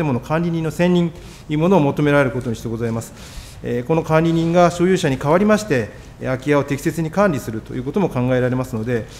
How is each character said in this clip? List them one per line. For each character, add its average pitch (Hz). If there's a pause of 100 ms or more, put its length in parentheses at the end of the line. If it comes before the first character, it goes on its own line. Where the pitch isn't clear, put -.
物 123
管 160
理 175
人 165
の 160
選 175
任 170
と -
い 151
う -
も 160
の 196
を 170
求 139
め 147
ら 143
れ 139
る 123
こ 123
と 123
に 113
し -
て 120
ご 113
ざ 117
い 113
ま 113
す。 - (500)
え 120
ー、 123
こ 160
の 160
管 160
理 165
人 165
が 175
所 170
有 185
者 175
に 131
代 147
わ 170
り 202
ま 208
し 208
て、 120 (320)
え 123
ー、 -
空 127
き 147
家 147
を 143
適 139
切 165
に 160
管 190
理 131
す -
る 110
と -
い 127
う -
こ 131
と -
も 185
考 127 (160)
え 123
ら 123
れ 123
ま 127
す 120
の 110
で、 117 (140)